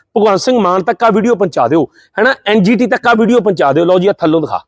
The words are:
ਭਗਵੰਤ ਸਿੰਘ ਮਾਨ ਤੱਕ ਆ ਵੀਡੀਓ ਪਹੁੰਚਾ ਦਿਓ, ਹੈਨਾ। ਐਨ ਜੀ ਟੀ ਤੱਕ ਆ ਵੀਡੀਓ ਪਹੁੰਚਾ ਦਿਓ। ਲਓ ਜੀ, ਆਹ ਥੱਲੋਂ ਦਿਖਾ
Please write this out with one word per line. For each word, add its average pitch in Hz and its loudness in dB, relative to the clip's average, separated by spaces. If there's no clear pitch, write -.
ਭਗਵੰਤ 202 2
ਸਿੰਘ 254 0
ਮਾਨ 185 0
ਤੱਕ 226 -4
ਆ 226 4
ਵੀਡੀਓ 226 0
ਪਹੁੰਚਾ 160 -2
ਦਿਓ, 151 0
ਹੈਨਾ। 254 0
ਐਨ 208 2
ਜੀ 220 2
ਟੀ 226 0
ਤੱਕ 240 -2
ਆ - 4
ਵੀਡੀਓ 233 2
ਪਹੁੰਚਾ 170 0
ਦਿਓ। 165 0
ਲਓ 185 2
ਜੀ, 180 0
ਆਹ 202 2
ਥੱਲੋਂ 160 -2
ਦਿਖਾ 117 -6